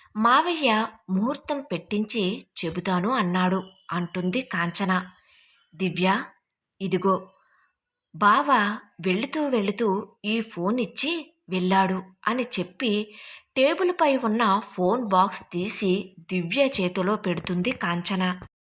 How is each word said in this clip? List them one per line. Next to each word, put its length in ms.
మావయ్య 720
ముహూర్తం 520
పెట్టించి 840
చెబుతాను 440
అన్నాడు" 540
అంటుంది 500
కాంచన. 680
దివ్య, 500
"ఇదిగో, 480
బావ 640
వెళుతూ 460
వెళుతూ 680
ఈ 160
ఫోన్ 380
ఇచ్చి 540
వెళ్ళాడు" 520
అని 160
చెప్పి 680
టేబుల్పై 600
ఉన్న 420
ఫోన్ 440
బాక్స్ 480
తీసి 680
దివ్య 460
చేతిలో 500
పెడుతుంది 560
కాంచన. 680